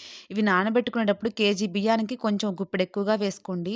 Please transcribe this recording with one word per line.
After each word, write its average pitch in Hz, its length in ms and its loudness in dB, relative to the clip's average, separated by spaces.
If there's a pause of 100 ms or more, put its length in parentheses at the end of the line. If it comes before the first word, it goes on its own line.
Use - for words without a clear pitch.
(280)
ఇవి 208 140 -2
నానబెట్టుకునేటప్పుడు 214 880 2
కేజీ 202 360 2
బియ్యానికి 220 500 0
కొంచెం 208 360 0
గుప్పెడు 185 320 -2
ఎక్కువగా 202 320 -2
వేసుకోండి. 190 600 -4